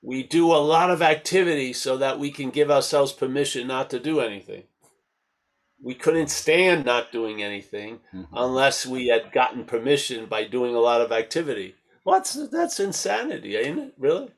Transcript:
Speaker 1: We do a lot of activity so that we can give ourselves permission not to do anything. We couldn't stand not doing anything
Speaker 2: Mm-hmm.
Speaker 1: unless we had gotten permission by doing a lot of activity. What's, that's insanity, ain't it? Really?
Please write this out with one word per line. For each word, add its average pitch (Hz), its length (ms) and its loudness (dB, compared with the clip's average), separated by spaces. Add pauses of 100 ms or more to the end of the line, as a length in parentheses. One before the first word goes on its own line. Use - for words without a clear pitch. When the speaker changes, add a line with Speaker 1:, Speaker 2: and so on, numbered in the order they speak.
Speaker 1:
We 131 220 -6
do 165 280 4
a 165 60 6
lot 165 320 4
of 170 140 2
activity 156 680 2
so 131 240 -2
that 135 220 -2
we 143 120 -6
can 139 180 -6
give 143 220 2
ourselves 139 420 2
permission 131 540 -2
not 131 240 -4
to 127 80 -4
do 151 200 -2
anything. 101 440 -6 (1200)
We 127 120 -10
couldn't 160 340 0
stand 170 560 2
not 120 260 0
doing 110 300 -6
anything 104 580 -10 (140)
Speaker 2:
Mm-hmm. 92 220 -14
Speaker 1:
unless 131 500 0
we 127 220 -4
had 117 240 2
gotten 123 320 0
permission 123 600 -2
by 107 180 -4
doing 120 320 -2
a 117 40 2
lot 117 220 4
of 117 100 0
activity. 113 640 -4 (280)
What's, - 300 0 (160)
that's 339 300 -4
insanity, 214 760 -4
ain't 139 240 -2
it? 269 180 -12
Really? 175 400 0